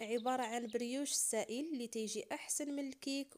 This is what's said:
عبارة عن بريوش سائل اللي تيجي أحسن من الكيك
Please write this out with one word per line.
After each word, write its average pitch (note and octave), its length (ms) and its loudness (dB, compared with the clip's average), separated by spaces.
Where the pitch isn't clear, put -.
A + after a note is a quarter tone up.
عبارة A#3+ 420 2
عن A#3 240 0
بريوش A#3+ 460 0
سائل B3 600 2
اللي A#3+ 160 -2
تيجي G#3+ 440 -2
أحسن D4 380 -2
من C#4 180 -2
الكيك C#4 500 -4